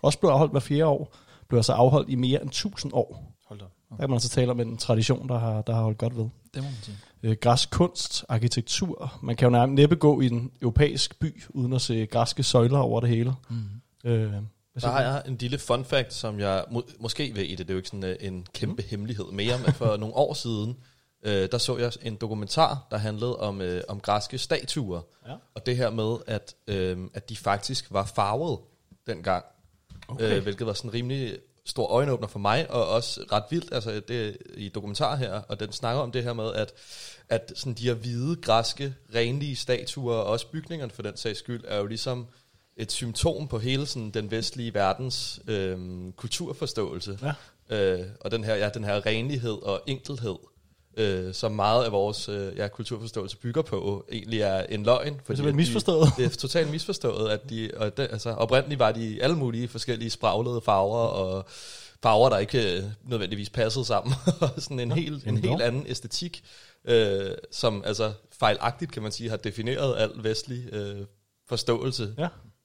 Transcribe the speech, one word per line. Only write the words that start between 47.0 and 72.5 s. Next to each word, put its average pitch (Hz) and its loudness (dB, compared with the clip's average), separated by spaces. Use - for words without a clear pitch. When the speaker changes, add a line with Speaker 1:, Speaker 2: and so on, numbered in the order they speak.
Speaker 1:
Ja. 110 -2
Speaker 3:
Øh, 92 2
og 104 -6
den 113 -2
her, 110 2
ja, 104 2
den 107 -4
her 101 0
renlighed 117 -2
og 98 -2
enkelhed, 131 -6
øh, 92 0
som 110 -2
meget 107 4
af 113 0
vores, 101 0
øh, 98 -6
ja, 101 -2
kulturforståelse 110 -8
bygger 123 -2
på, 101 -4
egentlig 110 -4
er 95 2
en 104 -4
løgn. 120 6
Fordi 147 -4
Speaker 1:
Det 139 -12
er 131 0
simpelthen 139 2
Speaker 3:
at 143 2
de 143 2
Speaker 1:
misforstået. 160 6
Speaker 3:
Det 127 2
er - 4
totalt 151 0
misforstået, 110 -2
at 107 -2
de, 113 -6
og 107 -2
det, - -2
altså, 117 -6
oprindeligt 131 2
var 110 6
de 110 -4
alle 156 4
mulige 120 -2
forskellige 117 -4
spraglede 113 0
farver, 101 4
og 95 0
farver, 113 8
der 113 6
ikke, 104 2
øh, 98 -2
nødvendigvis 101 -4
passede 117 0
sammen, 120 0
<laughs> 165 0
og 143 2
sådan 135 -6
en 120 -2
Speaker 1:
Ja. 117 0
Speaker 3:
helt, 151 0
en 135 -8
Speaker 1:
Jamen, 107 2
Speaker 3:
helt 120 2
Speaker 1:
jo. 117 2
Speaker 3:
anden 123 0
æstetik, - -8
øh, 98 4
som 104 0
altså 107 0
fejlagtigt, 117 0
kan 110 -8
man 107 -6
sige, 117 -8
har 110 -4
defineret 113 -2
al 107 2
vestlig, 120 -4
øh, 101 -8
forståelse, 117 -2
Speaker 1:
Ja. 170 -2